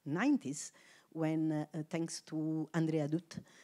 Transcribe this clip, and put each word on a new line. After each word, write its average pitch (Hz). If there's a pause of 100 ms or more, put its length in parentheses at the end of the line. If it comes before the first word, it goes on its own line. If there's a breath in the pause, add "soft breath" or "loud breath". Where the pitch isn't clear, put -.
nineties, 175 (400 soft breath)
when, 156
uh, 151
uh, 156
thanks 165
to 156
Andrea 160
Dutt, 165 (260 loud breath)